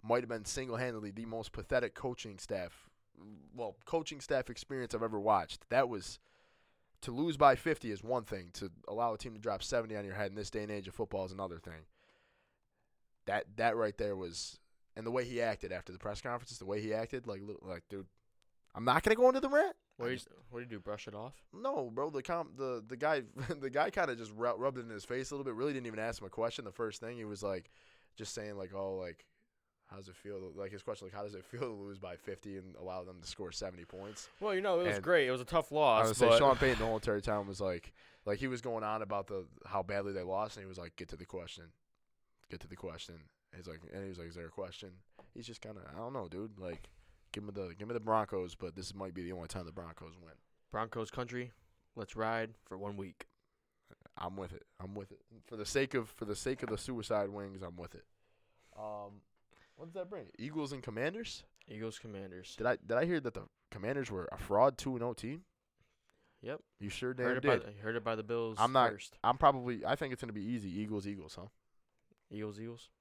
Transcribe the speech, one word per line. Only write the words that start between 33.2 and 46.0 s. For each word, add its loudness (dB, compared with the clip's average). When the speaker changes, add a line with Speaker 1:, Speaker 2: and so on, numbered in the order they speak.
Speaker 1:
to -14
score -8
seventy -6
points?" -12
Speaker 2:
Well, 0
you 2
know, 4
it 2
was 4
Speaker 1:
And -2
Speaker 2:
great. 8
It 2
was 2
a -6
tough 2
loss, 8
Speaker 1:
I 6
would 4
say 10
Speaker 2:
but 12
Speaker 1:
Sean 10
Payton 6
the 2
whole 4
entire 2
time 0
was -4
like, -2
like, 2
he -2
was -2
going -2
on 2
about 0
the, -4
how 0
badly 0
they -2
lost, 0
and -12
he -10
was -10
like, -10
"Get -10
to -10
the -14
question. -10
Get -10
to -14
the -12
question." -8
He's -14
like, -10
and -6
he -6
was -10
like, -10
"Is -12
there -10
a -12
question?" -8
He's -12
just -14
kinda, -12
I -12
don't -6